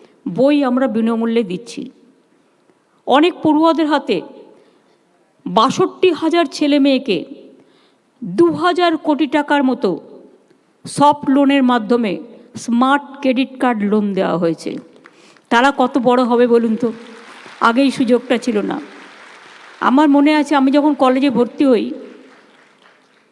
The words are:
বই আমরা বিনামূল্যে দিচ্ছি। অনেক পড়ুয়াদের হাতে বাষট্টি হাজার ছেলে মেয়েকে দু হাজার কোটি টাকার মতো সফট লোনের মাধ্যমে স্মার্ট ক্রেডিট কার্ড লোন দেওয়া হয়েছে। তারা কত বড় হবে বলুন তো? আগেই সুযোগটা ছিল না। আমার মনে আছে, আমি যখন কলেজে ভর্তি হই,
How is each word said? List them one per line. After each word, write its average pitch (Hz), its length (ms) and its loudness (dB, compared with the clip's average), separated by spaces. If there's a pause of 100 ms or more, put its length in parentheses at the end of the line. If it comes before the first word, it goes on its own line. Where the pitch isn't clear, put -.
(280)
বই 277 360 2
আমরা 254 240 0
বিনামূল্যে 226 560 -2
দিচ্ছি। - 460 -12 (1160)
অনেক 302 280 2 (100)
পড়ুয়াদের 311 440 2
হাতে 277 340 -2 (1300)
বাষট্টি 262 640 0
হাজার 320 340 0
ছেলে 285 340 0
মেয়েকে 262 460 0 (1000)
দু 302 300 0
হাজার 339 440 0
কোটি 302 300 -2
টাকার 294 360 -2
মতো 220 360 -2 (880)
সফট 285 420 0
লোনের 277 340 4
মাধ্যমে 233 600 0 (320)
স্মার্ট 262 480 0 (180)
ক্রেডিট 262 380 -2
কার্ড 233 240 -2
লোন 202 300 0
দেওয়া 185 240 -2
হয়েছে। - 580 -6 (560)
তারা 262 280 2
কত 262 200 0
বড় 247 260 2
হবে 240 240 2
বলুন 233 280 2
তো? 226 160 -4 (680)
আগেই 247 320 2
সুযোগটা 240 460 0
ছিল 214 240 -4
না। 190 180 -6 (1000)
আমার 277 300 4
মনে 285 260 4
আছে, 294 200 0
আমি 269 160 2
যখন 294 220 2
কলেজে 269 360 2
ভর্তি 240 360 0
হই, 247 260 2 (1400)